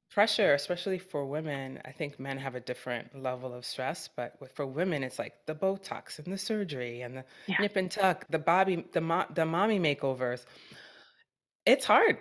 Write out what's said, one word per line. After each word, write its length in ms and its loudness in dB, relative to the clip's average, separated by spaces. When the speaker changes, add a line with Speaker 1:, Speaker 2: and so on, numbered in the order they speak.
Speaker 1:
pressure, 440 4
especially 440 -2
for 280 -6
women, 580 -6
I 80 -12
think 280 -6
men 180 -4
have 180 -6
a 60 -4
different 600 -6
level 320 -4
of 120 -10
stress, 420 -4
but 320 -8
w-, 140 -16
for 120 -4
women, 380 -2
it's 160 -8
like 260 -8
the 100 -4
Botox 640 -4
and 120 -8
the 60 -4
surgery 640 -4
and 160 -8
the 80 -12
Speaker 2:
Yeah. 100 -2
Speaker 1:
nip 180 0
and 160 0
tuck, 380 2
the 100 2
bobby, 540 4
the 80 2
mo-, 320 2
the 120 4
mommy 340 2
makeovers. 680 0
It's 200 6
hard, 360 6